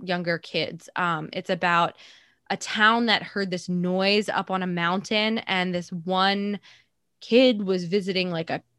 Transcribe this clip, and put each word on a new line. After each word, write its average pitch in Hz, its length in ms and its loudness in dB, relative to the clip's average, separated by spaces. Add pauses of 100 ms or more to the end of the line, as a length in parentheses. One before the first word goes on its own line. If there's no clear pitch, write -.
younger 175 340 -2
kids. - 580 -6
Um, 165 380 -2
it's 185 160 -6
about 175 460 0 (560)
a 190 60 -4
town 226 500 2
that 196 160 2
heard 196 260 -4
this 175 180 -6
noise 185 600 2
up 196 220 -2
on 185 100 -2
a 185 60 -4
mountain, 185 720 0
and 185 340 0
this 175 180 -6
one 190 680 0 (640)
kid 240 420 6
was 185 220 0
visiting, 185 440 0
like, 165 220 -4
a 131 100 -4 (180)